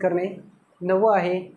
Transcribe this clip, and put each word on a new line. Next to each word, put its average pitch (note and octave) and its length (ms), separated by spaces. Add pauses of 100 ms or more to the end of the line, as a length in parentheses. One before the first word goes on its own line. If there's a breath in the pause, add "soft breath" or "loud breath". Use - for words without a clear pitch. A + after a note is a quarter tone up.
करणे. F#3 400 (400)
नववं F#3+ 360
आहे F3+ 400